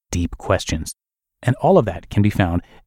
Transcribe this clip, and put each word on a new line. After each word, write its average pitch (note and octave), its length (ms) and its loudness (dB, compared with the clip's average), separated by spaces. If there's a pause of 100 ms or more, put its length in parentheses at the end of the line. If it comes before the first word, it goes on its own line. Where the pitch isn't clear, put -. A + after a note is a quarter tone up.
Deep E2+ 280 -4
Questions. - 560 -4 (500)
And - 140 0
all F3+ 200 4
of C3 80 4
that E2+ 240 -10
can G#2 120 0
be G#2 80 4
found F2 320 0 (260)